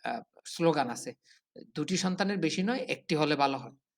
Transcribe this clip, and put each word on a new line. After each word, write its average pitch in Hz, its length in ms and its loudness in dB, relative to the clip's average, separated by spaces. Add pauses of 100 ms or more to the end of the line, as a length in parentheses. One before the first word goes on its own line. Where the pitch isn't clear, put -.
আ, 120 180 -4 (240)
স্লোগান 147 440 2
আছে। 117 240 -8 (600)
দুটি 160 220 -2
সন্তানের 190 400 0
বেশি 165 260 0
নয়, 240 160 0
একটি - 360 -4
হলে 151 200 4
ভালো 139 220 4
হয়। 131 140 -12 (260)